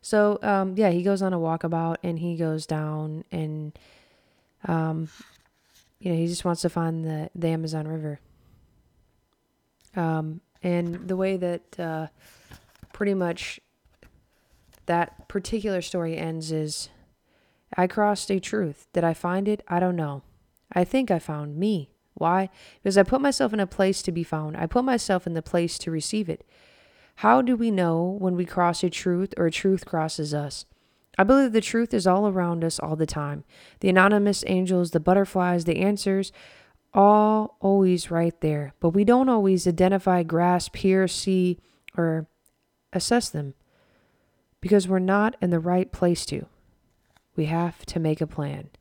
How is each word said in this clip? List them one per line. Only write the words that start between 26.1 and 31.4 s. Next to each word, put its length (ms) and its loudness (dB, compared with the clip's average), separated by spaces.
it." 140 -8
How 240 6
do 160 2
we 120 0
know 480 2
when 200 0
we 80 -2
cross 360 0
a 80 0
truth 460 -2
or 100 0
a 60 2
truth 340 0
crosses 480 -4
us? 320 -6
I 80 6
believe 260 6